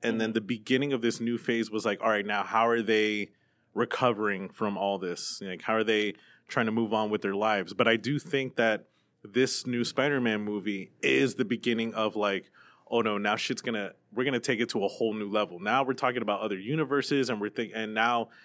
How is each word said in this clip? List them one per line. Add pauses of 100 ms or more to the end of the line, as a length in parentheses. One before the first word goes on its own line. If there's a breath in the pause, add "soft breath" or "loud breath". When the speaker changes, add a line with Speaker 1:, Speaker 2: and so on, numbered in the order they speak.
Speaker 1:
and
then
Speaker 2:
Mm-hmm.
Speaker 1:
the
beginning
of
this
new
phase
was
like,
all
right,
now
how
are
they (440)
recovering
from
all
this?
Like,
how
are
they (320 soft breath)
trying
to
move
on
with
their
lives?
But
I
do
think
that (380)
this
new
Spider-Man
movie (100)
is
the
beginning
of,
like, (380 soft breath)
oh
no,
now
shit's
gonna, (180)
we're
gonna
take
it
to
a
whole
new
level.
Now
we're
talking
about
other
universes,
and
we're
think-,
and
now (160 loud breath)